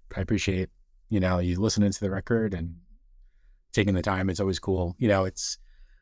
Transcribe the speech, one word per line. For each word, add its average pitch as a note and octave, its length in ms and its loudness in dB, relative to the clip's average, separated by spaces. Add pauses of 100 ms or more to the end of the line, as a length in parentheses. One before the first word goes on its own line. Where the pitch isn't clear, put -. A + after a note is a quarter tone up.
(160)
I G2+ 40 -2
appreciate, F#2 480 0 (400)
you G#2 120 2
know, F#2 180 2
you F2+ 220 0
listening G#2 320 2
to - 80 -8
the G2+ 100 -2
record G#2+ 420 -2
and E2+ 240 -6 (960)
taking G2+ 220 2
the F2+ 80 2
time. F#2+ 260 0
It's F#2 120 -2
always F#2+ 180 0
cool. F2+ 400 -2
You A#2+ 100 2
know, F#2+ 160 4
it's, - 320 -8 (460)